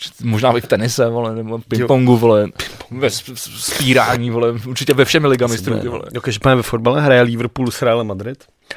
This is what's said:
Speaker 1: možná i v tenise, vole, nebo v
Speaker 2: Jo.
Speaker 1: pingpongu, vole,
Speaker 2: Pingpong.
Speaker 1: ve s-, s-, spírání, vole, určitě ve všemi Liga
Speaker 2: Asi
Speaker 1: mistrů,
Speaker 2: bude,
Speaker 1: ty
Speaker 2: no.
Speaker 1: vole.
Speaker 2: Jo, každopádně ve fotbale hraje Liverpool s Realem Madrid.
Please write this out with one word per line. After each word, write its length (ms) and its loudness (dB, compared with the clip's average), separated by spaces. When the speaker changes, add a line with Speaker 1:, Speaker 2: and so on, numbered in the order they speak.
Speaker 1:
možná 340 2
i 40 0
v 60 -14
tenise, 420 0
vole, 260 -4
nebo 220 -8
v 40 -10
Speaker 2:
Jo. 80 -20
Speaker 1:
pingpongu, 480 4
vole, 260 4
Speaker 2:
Pingpong. 440 -12
Speaker 1:
ve 80 0
s-, 140 -6
s-, 400 -10
spírání, 560 0
vole, 220 0
určitě 420 -4
ve 120 4
všemi 220 2
Liga 180 2
Speaker 2:
Asi 80 -2
Speaker 1:
mistrů, 200 -6
Speaker 2:
bude, 80 -4
Speaker 1:
ty 40 -8
Speaker 2:
no. 60 -6
Speaker 1:
vole. 120 -8
Speaker 2:
Jo, 80 -8
každopádně 340 2
ve 80 2
fotbale 380 0
hraje 200 6
Liverpool 500 -2
s 100 -10
Realem 260 0
Madrid. 360 -10